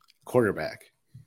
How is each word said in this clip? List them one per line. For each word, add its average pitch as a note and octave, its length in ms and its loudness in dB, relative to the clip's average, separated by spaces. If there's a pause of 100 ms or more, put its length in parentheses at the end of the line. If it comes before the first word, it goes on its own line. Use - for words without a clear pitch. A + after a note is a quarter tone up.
(260)
quarterback. F#2 680 -2 (360)